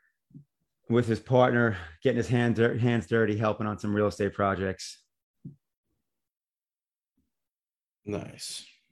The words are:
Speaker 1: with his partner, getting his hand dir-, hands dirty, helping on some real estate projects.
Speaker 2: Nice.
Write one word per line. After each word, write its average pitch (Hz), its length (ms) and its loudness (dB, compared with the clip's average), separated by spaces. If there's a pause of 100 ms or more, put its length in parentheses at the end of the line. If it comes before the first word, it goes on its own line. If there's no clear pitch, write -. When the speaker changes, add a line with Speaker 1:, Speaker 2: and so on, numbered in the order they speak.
(920)
Speaker 1:
with 113 160 4
his 110 140 0
partner, 120 580 4 (240)
getting 120 160 2
his 117 100 -4
hand 120 280 0
dir-, 117 200 2
hands 120 300 0
dirty, 110 320 0
helping 107 280 0
on 104 120 -4
some 104 160 -4
real 104 140 2
estate 101 260 -2
projects. 95 680 -2 (3000)
Speaker 2:
Nice. 82 600 -10 (260)